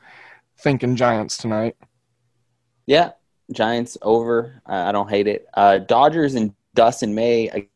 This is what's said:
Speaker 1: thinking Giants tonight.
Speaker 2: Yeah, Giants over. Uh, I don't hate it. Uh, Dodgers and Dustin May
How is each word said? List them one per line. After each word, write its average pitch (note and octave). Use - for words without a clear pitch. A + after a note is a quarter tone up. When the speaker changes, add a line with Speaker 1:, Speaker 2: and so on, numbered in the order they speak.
Speaker 1:
thinking B2+
Giants A#2
tonight. A2
Speaker 2:
Yeah, D#3+
Giants A#2
over. A#2
Uh, -
I G2+
don't G2+
hate G#2
it. -
Uh, G2
Dodgers C#3
and G#2+
Dustin A#2+
May A2+